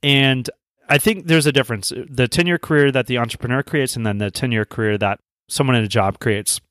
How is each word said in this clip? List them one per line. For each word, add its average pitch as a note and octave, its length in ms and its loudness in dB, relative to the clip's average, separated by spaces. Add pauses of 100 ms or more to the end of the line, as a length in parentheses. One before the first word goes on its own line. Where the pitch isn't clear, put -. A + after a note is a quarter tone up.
And C3+ 460 2 (380)
I C#3+ 120 4
think F#3+ 280 0
there's D#3+ 200 4
a D3+ 40 2
difference. B2 400 -2 (160)
The B2+ 200 0
ten-year F3 320 0
career C#3+ 320 2
that B2+ 160 0
the B2 100 -2
entrepreneur A#2+ 460 -2
creates C3+ 320 -2
and A#2 100 -4
then G2+ 140 -2
the G#2 100 -2
ten-year A2+ 360 -2
career G#2+ 340 -2
that G2+ 200 -2 (280)
someone B2+ 280 0
in A2+ 80 2
a G#2 60 -2
job G2 300 0
creates. G#2 520 -4